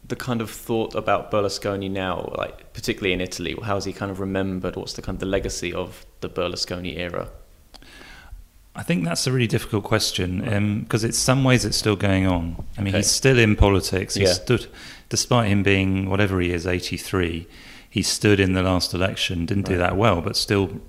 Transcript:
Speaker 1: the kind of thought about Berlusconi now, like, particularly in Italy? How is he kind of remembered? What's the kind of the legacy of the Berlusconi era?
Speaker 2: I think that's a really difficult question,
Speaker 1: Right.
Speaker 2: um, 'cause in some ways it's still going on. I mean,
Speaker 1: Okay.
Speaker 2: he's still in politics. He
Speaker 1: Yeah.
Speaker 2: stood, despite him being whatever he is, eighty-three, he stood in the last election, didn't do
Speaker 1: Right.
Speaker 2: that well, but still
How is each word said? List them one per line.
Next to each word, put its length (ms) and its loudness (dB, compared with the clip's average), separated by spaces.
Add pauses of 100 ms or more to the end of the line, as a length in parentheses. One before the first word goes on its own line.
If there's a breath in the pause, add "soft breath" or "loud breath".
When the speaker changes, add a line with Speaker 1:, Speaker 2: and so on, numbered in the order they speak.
Speaker 1:
the 100 -6
kind 240 -4
of 100 -6
thought 440 -4
about 360 0
Berlusconi 600 -2
now, 480 -4
like, 360 -8
particularly 380 -2
in 80 0
Italy? 420 -6
How 140 -2
is 80 -4
he 80 -6
kind 180 -6
of 100 -8
remembered? 560 -4
What's 160 -8
the 100 -10
kind 140 -8
of 40 -10
the 60 -4
legacy 460 -4
of 320 -8 (160)
the 80 -8
Berlusconi 720 -6
era? 300 -6 (1500 loud breath)
Speaker 2:
I 60 -10
think 220 0
that's 220 -2
a 60 0
really 140 2
difficult 380 -2
question, 580 0
Speaker 1:
Right. 120 -2
Speaker 2:
um, 340 0
'cause 160 0
in 80 -2
some 320 2
ways 200 4
it's 120 -2
still 200 2
going 300 2
on. 300 0 (200)
I 60 -8
mean, 60 0
Speaker 1:
Okay. 100 2
Speaker 2:
he's 120 2
still 280 4
in 160 6
politics. 600 4
He 100 0
Speaker 1:
Yeah. 80 6
Speaker 2:
stood, 340 0 (420 loud breath)
despite 400 2
him 140 4
being 480 2
whatever 300 2
he 100 2
is, 160 -2
eighty-three, 800 -2 (420 loud breath)
he 140 -2
stood 380 4
in 120 4
the 100 2
last 300 2
election, 540 -2
didn't 200 -2
do 80 -2
Speaker 1:
Right. 40 0
Speaker 2:
that 180 0
well, 240 4
but 160 -4
still 520 0